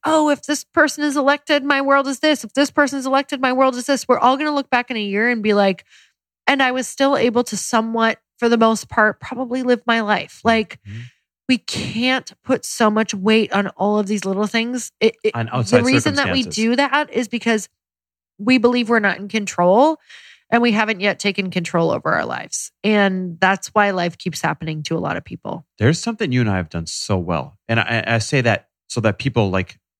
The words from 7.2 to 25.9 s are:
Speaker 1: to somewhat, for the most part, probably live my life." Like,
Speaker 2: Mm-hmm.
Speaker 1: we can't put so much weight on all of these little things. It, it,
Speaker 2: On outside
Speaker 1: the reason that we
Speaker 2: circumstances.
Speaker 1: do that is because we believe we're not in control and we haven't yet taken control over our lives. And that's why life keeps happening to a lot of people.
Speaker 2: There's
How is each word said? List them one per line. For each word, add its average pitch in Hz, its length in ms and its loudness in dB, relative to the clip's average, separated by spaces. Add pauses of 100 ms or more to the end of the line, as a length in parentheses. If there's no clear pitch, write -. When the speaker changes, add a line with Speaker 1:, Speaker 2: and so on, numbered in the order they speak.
Speaker 1:
to 208 120 -8
somewhat, 226 600 -2 (200)
for 240 100 0
the 233 100 4
most 226 300 2
part, 214 320 0
probably 247 420 -6
live 240 240 0
my 226 140 0
life." 208 440 -4
Like, 226 440 0
Speaker 2:
Mm-hmm. 110 120 -12 (480)
Speaker 1:
we 254 100 2
can't 247 760 -4 (120)
put - 200 -2
so 214 260 0
much 214 240 0
weight 214 380 2
on 202 160 0
all 208 300 0
of 208 80 0
these 196 180 -4
little 196 220 -2
things. 233 440 -4 (100)
It, 226 220 2
it, 214 140 0
Speaker 2:
On 113 160 -4
outside 190 280 2
Speaker 1:
the 240 40 2
reason 269 300 2
that - 180 0
we 262 100 0
Speaker 2:
circumstances. - 120 -6 (100)
Speaker 1:
do 233 120 2
that 285 360 0
is 254 160 -2
because 226 400 -2 (720)
we 247 200 4
believe 240 320 2
we're 233 80 4
not 202 180 0
in 196 120 -12
control 214 680 2 (540)
and 240 100 2
we 240 120 4
haven't 208 280 0
yet 196 180 0
taken 190 320 -4
control 170 400 0
over - 220 -2
our 165 140 0
lives. - 440 -8 (140)
And 190 560 0
that's 190 280 0
why 202 240 2
life 175 260 -4
keeps - 240 -8
happening 156 420 -6
to 165 120 -4
a - 40 -4
lot - 160 -4
of - 80 -10
people. - 400 -12 (140)
Speaker 2:
There's 135 200 2